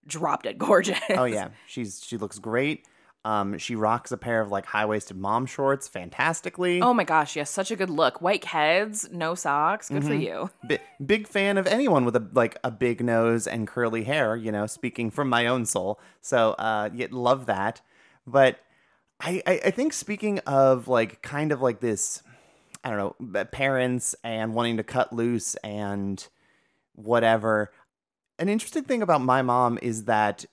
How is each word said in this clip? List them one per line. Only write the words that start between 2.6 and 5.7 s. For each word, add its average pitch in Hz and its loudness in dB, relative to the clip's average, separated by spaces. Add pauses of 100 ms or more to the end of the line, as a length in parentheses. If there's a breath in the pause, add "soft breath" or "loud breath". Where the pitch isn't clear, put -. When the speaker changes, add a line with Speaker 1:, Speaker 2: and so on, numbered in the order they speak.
Speaker 2:
Um, 101 -2
she - -8
rocks 110 0
a 117 -6
pair 117 -2
of, 101 -2
like, 98 -4
high-waisted 107 -2
mom 110 -2
shorts 139 0